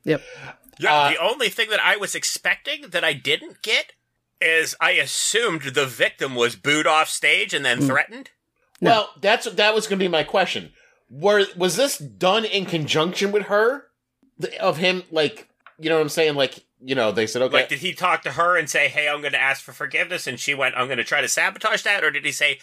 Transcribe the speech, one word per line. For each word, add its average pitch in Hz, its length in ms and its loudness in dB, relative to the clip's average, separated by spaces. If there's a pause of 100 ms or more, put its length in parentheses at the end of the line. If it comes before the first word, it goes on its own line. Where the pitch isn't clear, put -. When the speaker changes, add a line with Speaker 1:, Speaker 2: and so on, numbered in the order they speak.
Speaker 1:
Yep. 151 180 0 (560)
Speaker 2:
Yeah, 190 160 2
Speaker 3:
Uh, 143 160 6
Speaker 2:
the 156 80 0
only 214 320 0
thing 220 220 -4
that 202 120 2
I 185 140 4
was 196 160 -6
expecting 214 760 -4
that 175 140 -2
I 160 100 2
didn't 143 500 -4
get 254 300 -2 (460)
is 165 400 2
I 165 120 2
assumed 170 720 0
the 139 240 0
victim 139 480 -4
was 120 200 2
booed 151 300 0
off 156 240 4
stage 180 460 0
and 143 100 -2
then 123 140 2
Speaker 1:
Mm. 143 80 0
Speaker 2:
threatened. 170 420 -4 (520)
Speaker 1:
No. - 100 6
Speaker 3:
Well, 214 180 2 (120)
that's, 220 240 2
that 208 280 2
was 214 140 0
gonna 190 120 -2
be 180 100 2
my 160 140 2
question. 147 500 -2 (360)
Were, 196 360 2 (100)
was 180 220 0
this 277 200 0
done 180 480 0
in 190 200 -2
conjunction 170 640 0
with 202 120 0
her? 220 420 0 (520)
The, - 240 -8
of 180 160 2
him, 180 340 0
like, - 360 -2 (320)
you 156 100 -4
know 160 60 4
what 156 60 4
I'm 151 80 0
saying? 156 260 2
Like, 139 300 -2 (180)
you 131 100 -2
know, 113 180 2
they 110 140 0
said, 120 160 -2
"Okay." 131 140 0
Speaker 2:
Like, 127 140 2
did 139 100 -6
he 170 140 -4
talk 170 300 0
to 143 100 -6
her 175 240 2
and 160 120 -2
say, 143 200 2
"Hey, 147 180 -2
I'm 147 140 -4
gonna 143 160 -2
ask 135 260 0
for - 80 -20
forgiveness," 156 560 -6
and 123 120 -8
she 143 140 -2
went, 135 220 -2
"I'm 127 140 0
gonna 120 160 -2
try 143 160 -2
to 127 80 -2
sabotage 190 540 -2
that"? 202 200 0
Or 151 80 2
did 143 140 -4
he 147 80 -4
say, 143 300 0